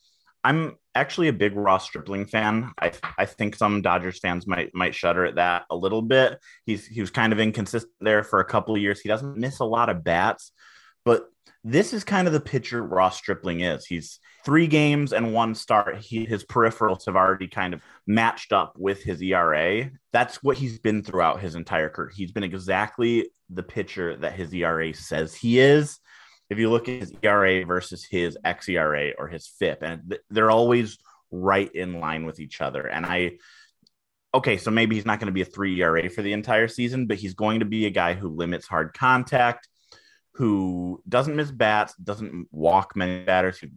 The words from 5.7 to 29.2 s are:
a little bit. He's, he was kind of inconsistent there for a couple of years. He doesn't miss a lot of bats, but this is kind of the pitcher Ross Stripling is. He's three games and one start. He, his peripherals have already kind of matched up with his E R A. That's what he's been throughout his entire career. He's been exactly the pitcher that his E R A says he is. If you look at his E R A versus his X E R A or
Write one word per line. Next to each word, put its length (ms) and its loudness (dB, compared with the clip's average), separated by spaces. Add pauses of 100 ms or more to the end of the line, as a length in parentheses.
a 40 -4
little 280 -2
bit. 340 4 (300)
He's, 180 -4
he 160 -10
was 80 -4
kind 240 2
of 60 2
inconsistent 600 -2
there 240 2
for 180 2
a 40 2
couple 300 0
of 60 0
years. 180 -2
He 100 -8
doesn't 280 -4
miss 200 -6
a 80 0
lot 240 2
of 140 -4
bats, 480 0 (520)
but 220 4 (420)
this 260 2
is 100 -4
kind 240 2
of 60 2
the 60 2
pitcher 440 -4
Ross 340 2
Stripling 440 -4
is. 260 -4
He's 320 -10 (260)
three 220 4
games 460 2
and 200 0
one 220 0
start. 420 0
He, 260 -8
his 220 -4
peripherals 640 2
have 80 -4
already 320 4
kind 260 -4
of 80 -12 (240)
matched 480 2
up 240 2
with 240 -2
his 220 -6
E 100 0
R 220 4
A. 360 0 (220)
That's 300 0
what 140 2
he's 200 -6
been 240 0
throughout 380 0
his 160 -8
entire 340 -2
career. 260 -10
He's 160 -10
been 120 -6
exactly 880 -2 (180)
the 140 -10
pitcher 540 -6
that 160 -6
his 200 -10
E 80 -4
R 180 0
A 140 -4
says 400 -6
he 240 2
is. 400 6 (540)
If 80 -4
you 100 4
look 180 2
at 120 -8
his 140 -12
E 120 -6
R 180 6
A 200 4
versus 420 -6
his 400 -2
X 240 -4
E 80 0
R 180 2
A 220 -2
or 100 -10